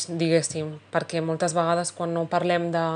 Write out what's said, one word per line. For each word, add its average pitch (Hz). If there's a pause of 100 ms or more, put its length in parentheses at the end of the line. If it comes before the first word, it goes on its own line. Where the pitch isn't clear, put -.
(200)
diguéssim, 160 (200)
perquè 165
moltes 160
vegades 170
quan 170
no 170
parlem 175
de, 165 (120)